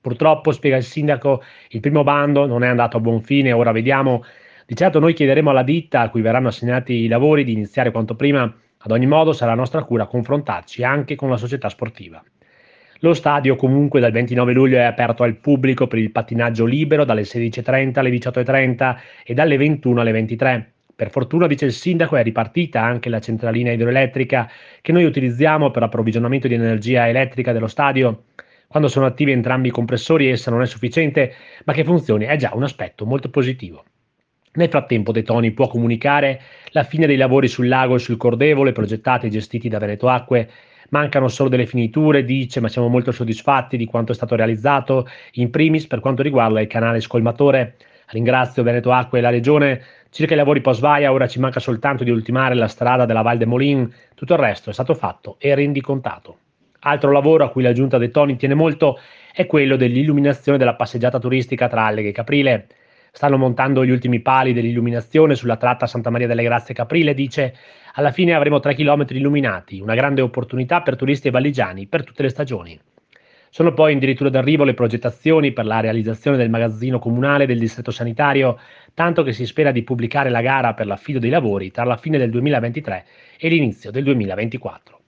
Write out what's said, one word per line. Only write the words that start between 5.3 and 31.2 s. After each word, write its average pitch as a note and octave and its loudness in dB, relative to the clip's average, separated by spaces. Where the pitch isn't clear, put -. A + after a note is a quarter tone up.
alla C3 4
ditta C#3+ 0
a A2+ 0
cui A#2 -2
verranno A#2+ 2
assegnati B2 -4
i A2+ 0
lavori C#3+ 2
di A#2+ -4
iniziare A2 -2
quanto A2 -4
prima. C#3 0
Ad A2 -8
ogni B2 2
modo D#3+ 4
sarà A#2 0
nostra B2+ -4
cura A2+ -2
confrontarci B2+ -6
anche C#3+ -2
con C#3 -6
la B2+ 0
società A#2+ -6
sportiva." F#2+ -12
Lo E3 4
stadio D3 0
comunque C3+ 2
dal A#2+ 4
ventinove B2 0
luglio C3 4
è A#2+ 4
aperto A#2 0
al A2+ 0
pubblico C3 0
per A#2 -2
il A2 0
pattinaggio A#2 -2
libero D3 2
dalle G#2+ 0
sedici A#2 -6
e - -10
trenta C3 0
alle C3 2
diciotto B2 -2
e B2 0
trenta B2+ 0
e - -8
dalle D3 2
ventuno C#3 2
alle A#2 0
ventitré. A#2 -2
"Per - -6
fortuna", D3+ 0
dice D3 0
il B2+ 0
sindaco, E3 -2
"è A#2+ 2
ripartita A#2 -2
anche A#2+ -2
la A2+ -4
centralina A2+ -4
idroelettrica B2 0
che - -6
noi F3 4
utilizziamo C#3 2
per A#2 0
approvvigionamento A#2 -2
di A#2+ 0
energia A#2 0
elettrica B2+ -2
dello A2+ -2
stadio. C3 0
Quando D3+ 2
sono C3+ 2
attivi C#3 0
entrambi B2+ 0
i A#2+ -4
compressori C3 0
essa B2 -2
non A#2 0
è B2 0
sufficiente, C3+ -2